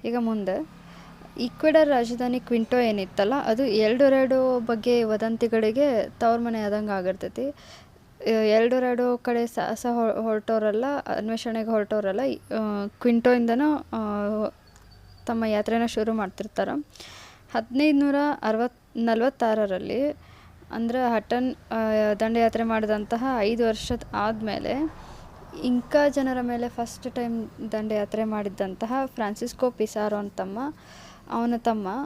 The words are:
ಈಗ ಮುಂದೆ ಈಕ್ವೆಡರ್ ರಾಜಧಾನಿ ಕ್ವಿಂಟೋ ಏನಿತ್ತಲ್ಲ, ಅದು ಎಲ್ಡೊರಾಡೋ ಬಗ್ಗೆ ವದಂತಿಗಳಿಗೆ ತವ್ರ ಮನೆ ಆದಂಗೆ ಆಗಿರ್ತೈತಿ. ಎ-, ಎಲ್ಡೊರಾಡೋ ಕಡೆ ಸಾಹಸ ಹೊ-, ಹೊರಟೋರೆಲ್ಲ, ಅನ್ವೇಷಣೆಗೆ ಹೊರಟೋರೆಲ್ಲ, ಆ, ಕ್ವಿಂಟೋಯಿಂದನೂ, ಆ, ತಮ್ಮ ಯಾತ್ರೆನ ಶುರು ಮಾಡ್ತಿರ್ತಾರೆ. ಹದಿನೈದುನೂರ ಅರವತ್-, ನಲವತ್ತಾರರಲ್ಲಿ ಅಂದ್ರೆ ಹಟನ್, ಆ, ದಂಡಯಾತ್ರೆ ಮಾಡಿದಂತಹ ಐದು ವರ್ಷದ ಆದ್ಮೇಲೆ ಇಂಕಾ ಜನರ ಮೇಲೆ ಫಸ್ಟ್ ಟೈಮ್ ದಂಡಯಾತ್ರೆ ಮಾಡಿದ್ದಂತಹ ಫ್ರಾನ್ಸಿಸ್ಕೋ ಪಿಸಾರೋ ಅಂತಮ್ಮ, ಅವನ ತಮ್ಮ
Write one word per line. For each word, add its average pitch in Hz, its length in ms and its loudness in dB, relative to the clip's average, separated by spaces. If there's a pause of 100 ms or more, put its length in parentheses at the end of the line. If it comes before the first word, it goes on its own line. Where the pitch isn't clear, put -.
ಈಗ 233 140 -2
ಮುಂದೆ 220 500 -2 (680)
ಈಕ್ವೆಡರ್ 302 500 4
ರಾಜಧಾನಿ 247 520 0
ಕ್ವಿಂಟೋ 240 360 0
ಏನಿತ್ತಲ್ಲ, 208 580 0 (100)
ಅದು 226 180 2
ಎಲ್ಡೊರಾಡೋ 254 1000 4
ಬಗ್ಗೆ 233 440 2
ವದಂತಿಗಳಿಗೆ 226 1040 2 (120)
ತವ್ರ 233 200 4
ಮನೆ 226 220 -2
ಆದಂಗೆ 208 300 -2
ಆಗಿರ್ತೈತಿ. 196 640 -4 (680)
ಎ-, 220 60 0
ಎಲ್ಡೊರಾಡೋ 240 840 2
ಕಡೆ 240 300 -2
ಸಾಹಸ - 440 -4
ಹೊ-, 226 320 0
ಹೊರಟೋರೆಲ್ಲ, 214 640 0 (220)
ಅನ್ವೇಷಣೆಗೆ 226 640 -4
ಹೊರಟೋರೆಲ್ಲ, 208 500 0 (340)
ಆ, 208 320 -2 (140)
ಕ್ವಿಂಟೋಯಿಂದನೂ, 247 760 4
ಆ, 208 680 -4 (800)
ತಮ್ಮ 226 180 -2
ಯಾತ್ರೆನ 220 420 0
ಶುರು 220 260 -2
ಮಾಡ್ತಿರ್ತಾರೆ. 202 580 -4 (840)
ಹದಿನೈದುನೂರ 277 600 4 (280)
ಅರವತ್-, 220 560 -4
ನಲವತ್ತಾರರಲ್ಲಿ 226 1120 0 (600)
ಅಂದ್ರೆ 233 440 0
ಹಟನ್, 247 400 0 (180)
ಆ, 214 420 2
ದಂಡಯಾತ್ರೆ 226 500 2
ಮಾಡಿದಂತಹ 220 600 0 (140)
ಐದು 226 260 2
ವರ್ಷದ 226 380 -2 (120)
ಆದ್ಮೇಲೆ 220 800 -2 (680)
ಇಂಕಾ 254 460 2
ಜನರ 262 320 0
ಮೇಲೆ 240 280 -4
ಫಸ್ಟ್ 240 460 -8
ಟೈಮ್ 233 360 -4 (220)
ದಂಡಯಾತ್ರೆ 214 520 -2
ಮಾಡಿದ್ದಂತಹ 208 680 -4 (140)
ಫ್ರಾನ್ಸಿಸ್ಕೋ 240 640 -4
ಪಿಸಾರೋ 214 460 -2
ಅಂತಮ್ಮ, 202 580 -6 (560)
ಅವನ 240 260 0
ತಮ್ಮ 220 320 -2 (180)